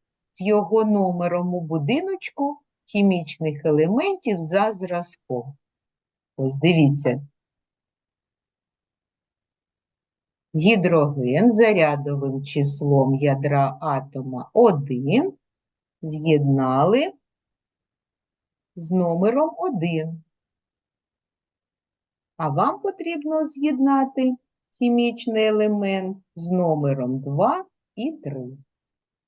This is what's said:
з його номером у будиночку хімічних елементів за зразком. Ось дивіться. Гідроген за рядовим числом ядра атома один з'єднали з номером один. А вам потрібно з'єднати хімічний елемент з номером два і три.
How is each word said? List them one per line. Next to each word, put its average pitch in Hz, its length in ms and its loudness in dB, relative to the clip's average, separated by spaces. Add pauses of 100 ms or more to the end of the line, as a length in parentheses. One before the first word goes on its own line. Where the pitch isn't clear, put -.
(340)
з - 80 -12
його 208 420 2
номером 180 680 0
у 180 80 -4
будиночку 277 1000 -4 (260)
хімічних 170 800 -2
елементів 202 760 0
за 190 320 0
зразком. 175 840 -8 (800)
Ось 135 200 -2
дивіться. 143 680 2 (3250)
Гідроген 160 960 4
за 220 220 6
рядовим 143 680 0
числом 139 720 0
ядра 139 680 0
атома 131 720 -6
один 165 800 2 (680)
з'єднали 151 1120 2 (1600)
з 165 160 -10
номером 190 680 0
один. 165 680 -4 (2250)
А 160 120 -4
вам 190 300 0
потрібно 311 680 -4
з'єднати 269 880 0 (360)
хімічний 240 760 0
елемент 202 720 0 (180)
з 170 160 -6
номером 143 680 0
два 202 460 -2 (300)
і 262 160 -6
три. 139 340 -10 (840)